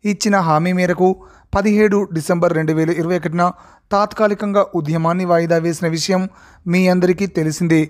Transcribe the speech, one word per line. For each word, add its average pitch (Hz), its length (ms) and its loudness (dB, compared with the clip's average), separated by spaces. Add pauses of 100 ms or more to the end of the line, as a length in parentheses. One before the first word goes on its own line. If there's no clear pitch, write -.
ఇచ్చిన 208 340 0
హామీ 165 340 2
మేరకు 180 420 2 (400)
పదిహేడు 208 420 2 (160)
డిసెంబర్ 170 400 0
రెండు 160 200 0
వేల 160 180 0
ఇరవై 170 260 -2
ఒకటిన 175 340 -2 (400)
తాత్కాలికంగా 208 720 0 (100)
ఉద్యమాన్ని 165 500 -2
వాయిదా 170 320 2
వేసిన 165 300 -4
విషయం 165 340 -2 (460)
మీ 180 200 2
అందరికీ 180 380 2
తెలిసిందే. 160 640 0